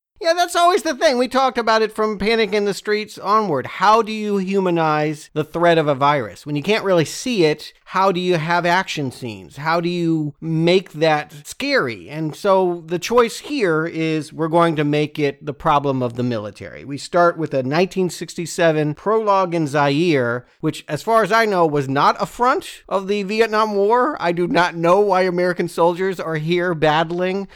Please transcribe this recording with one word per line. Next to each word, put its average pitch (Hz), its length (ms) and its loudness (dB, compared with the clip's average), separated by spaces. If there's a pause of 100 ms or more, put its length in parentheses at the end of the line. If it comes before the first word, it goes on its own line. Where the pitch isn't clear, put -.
(200)
Yeah, 339 140 0
that's 349 200 -2
always 349 300 2
the 311 100 -2
thing. 262 240 2
We 254 80 2
talked 262 320 0
about 220 240 2
it 214 80 -2
from 214 260 -2
Panic 208 360 0
in 208 120 0
the 202 100 -2
Streets 214 440 -4
onward. 175 480 0
How 214 360 4
do 214 100 -4
you 214 240 -2
humanize 165 960 0
the 151 100 -4
threat 170 360 2
of 151 100 2
a 143 80 2
virus? 131 500 0
When 147 80 -6
you 147 80 -2
can't 202 220 0
really 180 200 4
see 214 400 -2
it, 151 280 -2 (140)
how 190 260 2
do 175 80 -2
you 180 160 0
have 165 280 0
action 170 460 0
scenes? 104 460 -14
How 160 240 -2
do 170 80 -2
you 165 520 -2
make 165 520 0
that 151 540 -2
scary? 139 640 -4
And 151 280 -6
so 185 500 0
the 170 140 -4
choice 233 400 0
here 180 440 0
is 160 480 -4
we're 151 140 -6
going 165 300 2
to 151 80 0
make 151 340 0
it 143 260 -2
the 147 80 -8
problem 139 520 0
of 117 100 -4
the 123 80 -4
military. 104 640 -6
We 139 140 -10
start 170 380 2
with 156 160 -6
a 135 120 0
nineteen 180 440 0
sixty-seven 160 880 -2
prologue 196 600 0
in 160 100 0
Zaire, 139 800 0 (140)
which, 151 280 -4
as 151 140 -6
far 220 220 4
as 175 80 -2
I 226 140 4
know, 180 200 2
was 143 220 0
not 147 340 2
a 196 40 -4
front - 600 -2
of 190 200 -2
the 208 160 -2
Vietnam 220 500 2
War. 233 460 2
I 175 100 0
do 175 160 0
not 170 300 2
know 170 240 4
why 190 220 2
American 180 440 0
soldiers 175 540 0
are 160 160 -4
here 175 380 0
battling, 170 800 0